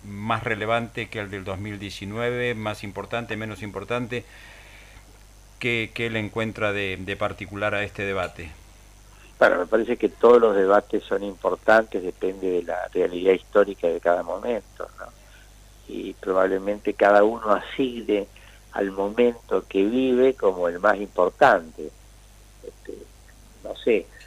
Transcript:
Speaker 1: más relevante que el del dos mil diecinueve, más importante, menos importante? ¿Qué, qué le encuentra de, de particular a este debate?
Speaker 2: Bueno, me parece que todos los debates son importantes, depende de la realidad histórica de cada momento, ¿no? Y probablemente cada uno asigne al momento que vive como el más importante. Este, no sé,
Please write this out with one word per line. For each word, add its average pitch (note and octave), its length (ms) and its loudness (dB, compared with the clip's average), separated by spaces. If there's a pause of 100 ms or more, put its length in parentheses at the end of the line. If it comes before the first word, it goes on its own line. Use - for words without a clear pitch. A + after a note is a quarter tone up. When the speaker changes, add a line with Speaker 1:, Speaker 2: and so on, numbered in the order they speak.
Speaker 1:
más G#2+ 400 -4
relevante A2+ 680 -4
que A2 100 -10
el G2+ 100 -8
del F#2+ 140 -10
dos F#2+ 160 -8
mil G#2 180 -10
diecinueve, A#2 800 -6
más G#2+ 280 -8
importante, G#2 540 -8
menos A2 240 -10
importante? A2+ 640 -6 (1400)
¿Qué, A#2 340 -2
qué A#2 160 -4
le A2+ 100 -4
encuentra G#2+ 540 -4
de, G2 260 -4
de F#2+ 160 -8
particular G2+ 600 -4
a G2+ 80 -2
este G2+ 200 -8
debate? F#2+ 460 -6 (880)
Speaker 2:
Bueno, F#2 200 4
me F2 60 -4
parece A2+ 320 0
que G2+ 120 0
todos A#2+ 320 8
los G#2+ 140 6
debates G2+ 480 2
son G2 200 -4
importantes, G2+ 760 0
depende F#2 480 -4
de F2 140 0
la F2 300 -6
realidad F2+ 400 2
histórica F#2+ 540 0
de E2+ 120 0
cada F2 240 2
momento, G2+ 640 -8 (120)
¿no? G#2 60 -14 (840)
Y F#2+ 260 -10
probablemente F#2+ 800 0
cada G2+ 320 6
uno A2 260 0
asigne G#2+ 760 0 (440)
al G2+ 200 -2
momento G#2 760 0
que G2 160 2
vive B2+ 500 2
como F2+ 360 0
el F2 100 -4
más G2 180 4
importante. F2+ 920 2 (760)
Este, - 320 -16 (680)
no G#2 120 -10
sé, A2 320 0 (200)